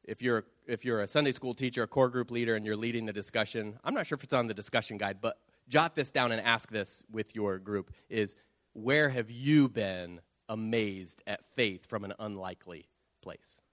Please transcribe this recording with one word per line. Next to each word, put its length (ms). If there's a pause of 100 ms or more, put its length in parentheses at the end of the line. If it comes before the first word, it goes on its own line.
if 180
you're, 240 (220)
if 180
you're 160
a 60
Sunday 240
school 240
teacher, 260
a 60
core 220
group 200
leader, 260
and 120
you're 80
leading 320
the 60
discussion, 720
I'm 120
not 100
sure 100
if 80
it's 100
on 120
the 80
discussion 460
guide, 220
but 180 (280)
jot 280
this 160
down 220
and 120
ask 240
this 400
with 240
your 240
group, 340 (180)
is, 260 (380)
"Where 360
have 220
you 380
been 500 (300)
amazed 760
at 200
faith 400
from 180
an 160
unlikely 680 (320)
place?" 400 (120)